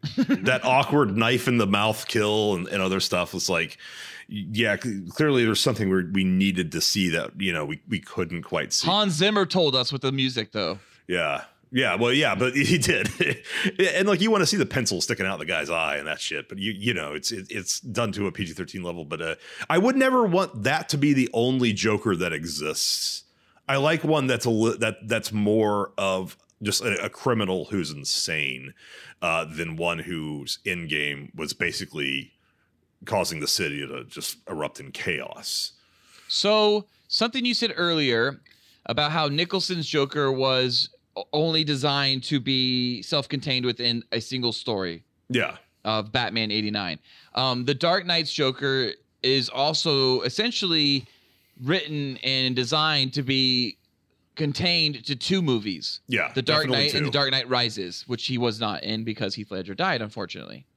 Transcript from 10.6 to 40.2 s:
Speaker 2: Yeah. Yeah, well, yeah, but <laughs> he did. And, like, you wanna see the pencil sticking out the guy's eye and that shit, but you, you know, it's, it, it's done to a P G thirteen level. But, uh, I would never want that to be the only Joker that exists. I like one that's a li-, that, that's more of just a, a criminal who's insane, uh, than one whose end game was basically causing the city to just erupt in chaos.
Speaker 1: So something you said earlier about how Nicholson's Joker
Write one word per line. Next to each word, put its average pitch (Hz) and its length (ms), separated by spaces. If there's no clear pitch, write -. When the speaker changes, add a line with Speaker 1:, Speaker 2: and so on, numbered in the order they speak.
Speaker 2:
Yeah. 80 380
Yeah, 117 260
well, 120 180
yeah, 139 200
but 123 220
<laughs> - 0
he 165 220
did. 123 320
And, 196 140
like, 185 140
you 220 80
wanna 196 160
see 214 100
the 147 100
pencil 104 360
sticking 98 240
out 95 120
the 78 60
guy's 78 240
eye 80 300
and 73 80
that 76 120
shit, - 300
but - 100
you, 98 140
you 104 220
know, 76 180
it's, 76 180
it, 95 200
it's 101 300
done 113 320
to 101 140
a 87 60
P 98 140
G 82 80
thirteen 92 280
level. 87 220
But, 80 160
uh, 80 140
I 160 80
would 240 200
never 262 280
want 170 380
that 156 280
to 151 80
be 143 140
the 131 220
only 120 400
Joker 107 420
that 87 160
exists. 76 920
I 139 80
like 151 260
one 151 240
that's 123 200
a 120 40
li-, 110 280
that, 110 300
that's 110 220
more 104 680
of 95 400
just 104 200
a, 101 220
a 104 60
criminal 101 560
who's 87 240
insane, 69 800
uh, 82 240
than 80 320
one 85 240
whose 76 640
end 87 240
game 73 460
was 78 180
basically 76 800
causing 85 360
the 71 60
city 71 400
to 65 180
just - 340
erupt 76 320
in 69 100
chaos. - 800
Speaker 1:
So 208 580
something 240 360
you 247 100
said 226 220
earlier 139 640
about 147 260
how 156 160
Nicholson's 170 580
Joker 139 460